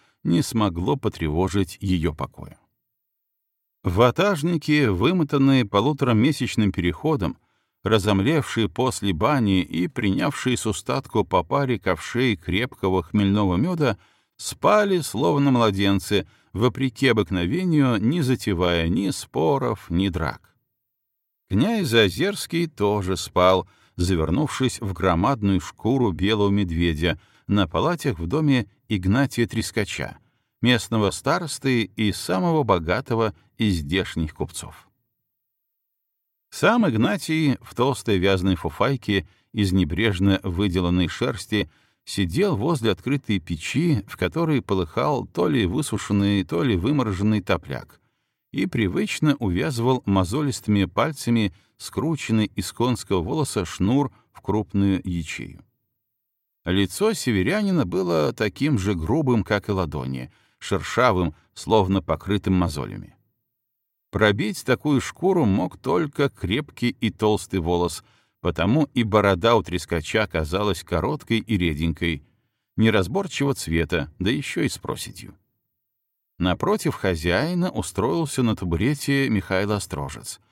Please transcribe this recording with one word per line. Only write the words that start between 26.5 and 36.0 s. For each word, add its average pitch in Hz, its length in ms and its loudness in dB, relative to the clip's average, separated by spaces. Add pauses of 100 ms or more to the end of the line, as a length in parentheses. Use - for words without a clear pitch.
на 98 220 2
палатях 120 500 -2
в 85 80 -6
доме 139 420 0 (200)
Игнатия 113 580 0
Трескача, - 720 -6 (440)
местного 113 500 2
старосты 139 720 -2
и 104 280 -2
самого 170 520 0
богатого 104 680 0 (240)
из 104 180 2
здешних 80 580 -2
купцов. - 560 -10 (1600)